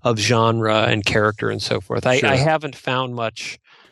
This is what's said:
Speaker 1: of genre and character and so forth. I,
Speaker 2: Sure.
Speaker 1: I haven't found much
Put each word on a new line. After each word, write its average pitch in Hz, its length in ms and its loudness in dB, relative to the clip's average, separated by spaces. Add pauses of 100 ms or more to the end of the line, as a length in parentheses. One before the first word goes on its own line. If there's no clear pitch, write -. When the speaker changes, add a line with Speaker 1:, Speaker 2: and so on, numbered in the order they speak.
Speaker 1:
of 117 160 0
genre 113 640 2
and 113 220 0
character 107 460 0
and 107 120 -6
so 110 180 -2
forth. 110 260 -4
I, 127 120 2
Speaker 2:
Sure. 143 120 0
Speaker 1:
I 135 60 2
haven't 151 400 0
found 127 380 -4
much 113 440 -8 (340)